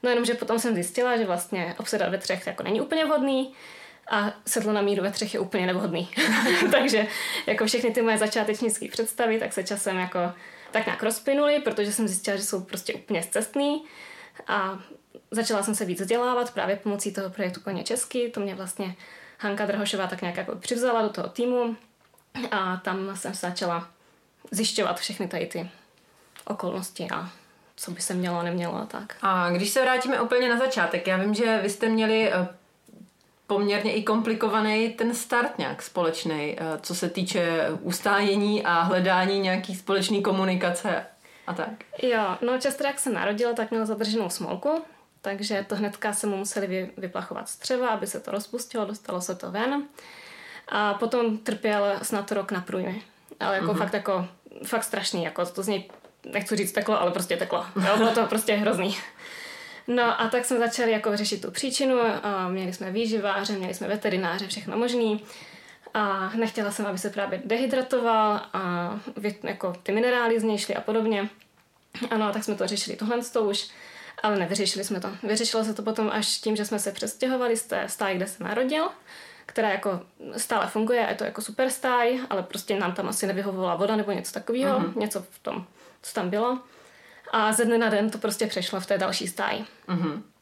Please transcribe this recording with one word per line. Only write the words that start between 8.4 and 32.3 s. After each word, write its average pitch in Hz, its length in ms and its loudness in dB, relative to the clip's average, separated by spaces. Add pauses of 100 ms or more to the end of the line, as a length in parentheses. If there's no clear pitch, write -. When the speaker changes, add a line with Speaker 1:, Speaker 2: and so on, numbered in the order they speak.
Speaker 1:
představy, 226 500 0
tak - 140 -4
se 185 120 -4
časem 196 340 -2
jako 180 200 -2 (520)
tak 214 160 0
nějak - 160 -2
rozplynuly, 277 580 2
protože 214 320 0
jsem 214 160 2
zjistila, 196 280 -2
že 196 60 -4
jsou 190 180 -2
prostě - 340 -8
úplně 175 280 -2
scestný. 285 640 0 (600)
A 190 320 0 (520)
začala 220 320 0
jsem 208 120 0
se 208 100 -2
víc 180 160 -2
vzdělávat 240 540 0
právě 196 220 0
pomocí 202 360 -2
toho 196 180 -4
projektu 185 300 -4
Koně 190 240 -4
česky. 240 500 -2
To 214 60 -4
mě 196 140 -2
vlastně 185 420 -6 (420)
Hanka 208 280 -2
Drahošová 202 400 0
tak 180 160 -4
nějak 175 140 -2
jako 180 200 -6
přivzala 233 460 0
do 214 60 2
toho 180 200 -6
týmu 240 480 0 (720)
a 190 260 0
tam 190 400 -4
jsem 190 180 -6
se 180 120 -6
začala 175 420 -2 (600)
zjišťovat 190 500 0
všechny 196 280 -6
tady 170 180 -4
ty 175 240 -8 (760)
okolnosti 185 680 -6
a 180 160 -4 (480)
co - 140 -8
by 175 100 -8
se - 140 -2
mělo 180 240 0
a 170 40 0
nemělo 175 340 -2
a 214 100 -4
tak. - 360 -10
Speaker 2:
A 185 280 4
když 180 200 2
se 262 120 4
vrátíme 254 380 4
úplně 247 280 4
na 240 100 4
začátek, 196 480 2
já 185 100 4
vím, 202 180 2
že 220 280 4
vy 202 80 2
jste 226 180 0
měli, 220 440 4